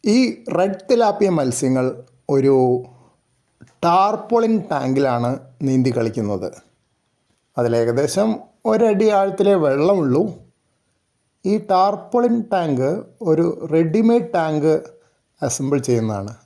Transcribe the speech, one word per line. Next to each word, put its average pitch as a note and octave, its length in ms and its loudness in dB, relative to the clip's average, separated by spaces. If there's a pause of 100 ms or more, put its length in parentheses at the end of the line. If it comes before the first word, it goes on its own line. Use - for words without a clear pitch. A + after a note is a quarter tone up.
ഈ A3+ 380 0 (140)
റെഡ് F#3+ 220 -2 (100)
തിലാപ്പിയ G#3 380 2
മത്സ്യങ്ങൾ C3 720 -2 (280)
ഒരു C3 520 2 (1000)
ടാർപോളിൻ G#3+ 760 2 (120)
ടാങ്കിലാണ് C3 680 -2 (240)
നീന്തി C3 280 2
കളിക്കുന്നത്. G#2+ 600 -4 (1040)
അതിലേകദേശം B2 840 0 (260)
ഒരടി A3 420 2
ആഴത്തിലേ G3 460 2
വെള്ളമുള്ളൂ. D#3 800 0 (1120)
ഈ G#3 120 0
ടാർപോളിൻ G#3 920 0
ടാങ്ക് E3 500 -2 (200)
ഒരു E3 500 0
റെഡിമെയ്ഡ് A3 600 2
ടാങ്ക് D#3 480 0 (600)
അസംബിൾ C#3 360 -2
ചെയ്യുന്നതാണ്. A2 560 -2 (120)